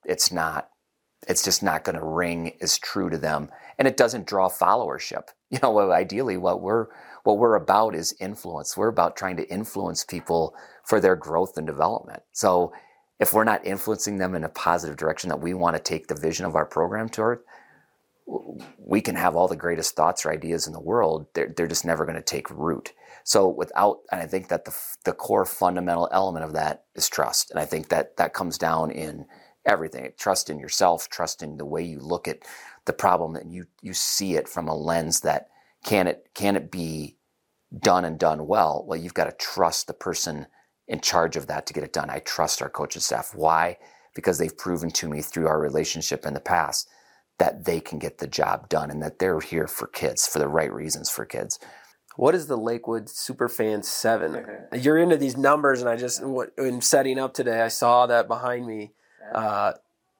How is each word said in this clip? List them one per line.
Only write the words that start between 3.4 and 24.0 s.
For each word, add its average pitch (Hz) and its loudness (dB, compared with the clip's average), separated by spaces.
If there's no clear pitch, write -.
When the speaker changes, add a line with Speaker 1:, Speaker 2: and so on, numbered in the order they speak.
Speaker 1:
And 135 4
it 131 2
doesn't 117 4
draw 95 2
followership. 90 0
<laughs> - -20
You 127 -2
know, 131 6
well, 101 6
ideally 95 2
what 90 0
we're, 110 0
what 107 6
we're 113 6
about 101 6
is 82 -4
influence. 87 -8
We're 104 2
about 85 2
trying 92 -4
to - -6
influence 98 -4
people 85 0
for - 4
their 92 8
growth 85 -2
and 80 -4
development. 78 -2
So 90 4
if - 4
we're 110 6
not 107 2
influencing 101 -2
them 92 -2
in 80 -4
a - -4
positive 85 0
direction 80 -2
that 78 -4
we 87 -2
wanna 85 0
take 80 -4
the - -2
vision 80 -2
of 80 0
our 78 4
program 104 -2
toward, 117 0
w-, - -10
we 104 0
can 92 -2
have 85 0
all 90 6
the 90 0
greatest 82 -2
thoughts 82 2
or 80 -2
ideas 80 -4
in 80 -8
the 78 -12
world. 80 0
They're, 82 -2
they're 85 0
just 82 -2
never 80 0
gonna 80 -6
take - -6
root. 76 -4
So 98 4
without, 92 2